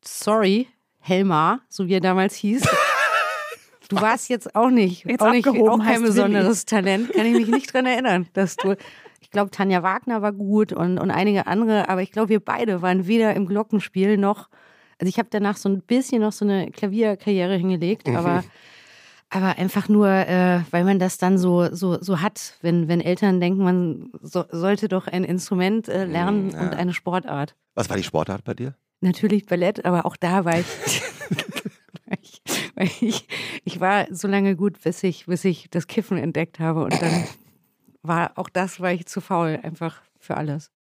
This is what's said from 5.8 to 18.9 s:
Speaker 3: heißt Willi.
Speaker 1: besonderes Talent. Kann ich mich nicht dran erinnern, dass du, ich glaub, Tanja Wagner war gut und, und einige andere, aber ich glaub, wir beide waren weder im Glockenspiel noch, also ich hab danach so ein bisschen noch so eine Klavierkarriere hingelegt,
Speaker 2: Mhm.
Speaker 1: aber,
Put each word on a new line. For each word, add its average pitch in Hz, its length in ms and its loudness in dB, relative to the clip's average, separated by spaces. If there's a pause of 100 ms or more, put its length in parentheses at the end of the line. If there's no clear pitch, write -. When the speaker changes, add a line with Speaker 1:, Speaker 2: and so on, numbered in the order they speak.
Speaker 3:
heißt 226 140 2
Willi. 233 120 4
Speaker 1:
besonderes 202 520 2
Talent. 202 460 0
Kann 269 140 2
ich 233 80 4
mich 233 140 4
nicht 254 260 0
dran 254 140 2
erinnern, 226 460 0
dass 190 220 0
du, 196 200 0 (440)
ich - 120 -20
glaub, 202 200 0
Tanja 190 300 0
Wagner 208 400 -2
war 208 100 -2
gut 208 420 0
und, 180 260 0
und 196 100 0
einige 190 380 2
andere, 214 420 0
aber 185 140 -2
ich 190 80 -8
glaub, 214 180 -2
wir 214 100 4
beide 196 440 -2
waren 185 240 0
weder 220 280 4
im 202 120 -2
Glockenspiel 202 680 0
noch, 202 300 0 (520)
also 180 100 0
ich - 80 -2
hab - 140 -2
danach 208 260 0
so - 120 -2
ein 196 120 0
bisschen 247 400 0
noch 214 120 0
so - 120 -4
eine 196 240 0
Klavierkarriere 196 880 0
hingelegt, 175 500 0
Speaker 2:
Mhm. 123 100 0
Speaker 1:
aber, 175 260 0 (880)